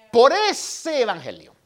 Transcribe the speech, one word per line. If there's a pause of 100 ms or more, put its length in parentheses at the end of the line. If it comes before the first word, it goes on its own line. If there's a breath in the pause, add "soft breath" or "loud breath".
(120)
Por
ese
evangelio, (140)